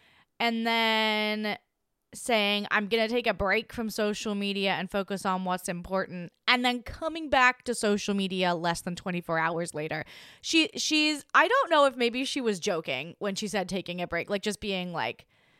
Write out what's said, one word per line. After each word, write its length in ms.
and 260
then 920
saying, 600
"I'm 160
gonna 180
take 220
a 60
break 380
from 160
social 460
media 380
and 180
focus 340
on 200
what's 240
important," 640
and 160
then 180
coming 480
back 340
to 100
social 400
media 420
less 240
than 160
twenty-four 420
hours 360
later. 300
She, 340
she's, 500
I 120
don't 240
know 140
if 100
maybe 300
she 160
was 180
joking 640
when 160
she 100
said 220
taking 320
a 80
break, 200
like, 140
just 180
being 320
like, 340